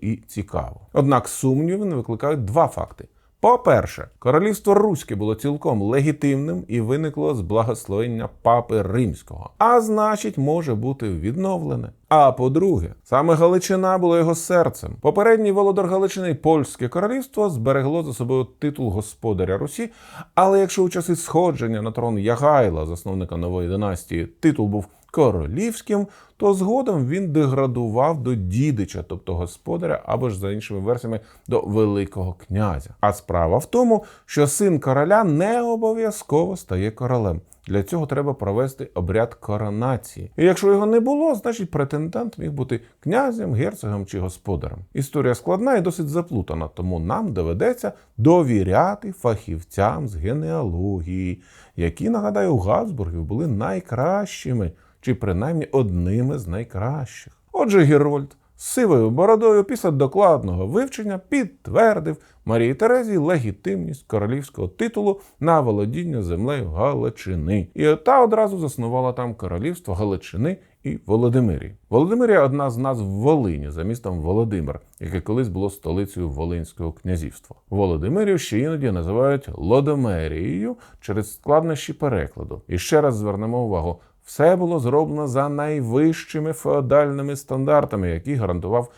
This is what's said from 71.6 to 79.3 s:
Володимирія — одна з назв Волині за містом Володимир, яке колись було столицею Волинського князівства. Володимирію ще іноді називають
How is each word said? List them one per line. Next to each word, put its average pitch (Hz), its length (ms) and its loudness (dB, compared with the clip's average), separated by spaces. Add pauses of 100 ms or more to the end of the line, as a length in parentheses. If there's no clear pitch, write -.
Володимирія — 196 540 4
одна 139 260 0
з 117 80 -8
назв 127 280 -2
Волині 98 640 0
за 80 120 -6
містом 98 360 -6
Володимир, 90 600 -2 (200)
яке 87 220 -6
колись 117 260 -2
було 95 220 -4
столицею 90 600 -6
Волинського 82 640 -6
князівства. - 640 -8 (140)
Володимирію 101 680 0
ще 107 220 -2
іноді 143 320 -2
називають 113 640 0